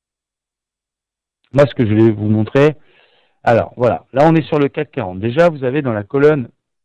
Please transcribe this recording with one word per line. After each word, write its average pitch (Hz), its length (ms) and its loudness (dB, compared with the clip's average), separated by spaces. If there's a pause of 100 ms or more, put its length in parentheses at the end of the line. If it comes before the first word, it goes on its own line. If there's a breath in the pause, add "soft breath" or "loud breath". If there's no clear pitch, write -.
(1500)
Moi, 143 120 4
ce - 100 -10
que 123 100 0
je 104 80 -2
vais 113 180 4
vous 104 160 -6
montrer, 123 480 0 (680 soft breath)
alors 110 340 0
voilà, 110 340 -2
là 139 160 2
on 160 80 4
est 151 120 0
sur 151 120 -4
le 143 80 0
cac 151 240 -8
quarante. 92 280 -10
Déjà, 127 300 0
vous 143 140 -6
avez 135 180 -4
dans 127 120 -4
la 104 100 -6
colonne 139 460 0 (360)